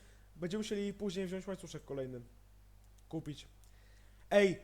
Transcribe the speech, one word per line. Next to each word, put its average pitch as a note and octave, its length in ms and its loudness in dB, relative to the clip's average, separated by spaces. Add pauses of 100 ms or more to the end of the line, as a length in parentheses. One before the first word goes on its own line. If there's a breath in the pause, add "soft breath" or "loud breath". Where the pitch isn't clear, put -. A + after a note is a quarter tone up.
(360 loud breath)
będziemy F3 240 -2
musieli G3+ 340 0
później G3 320 -2
wziąć F#3 220 -4
łańcuszek E3+ 380 -8
kolejny. C3 360 -4 (880)
Kupić. D3+ 380 -6 (840 soft breath)
Ej, G3+ 320 10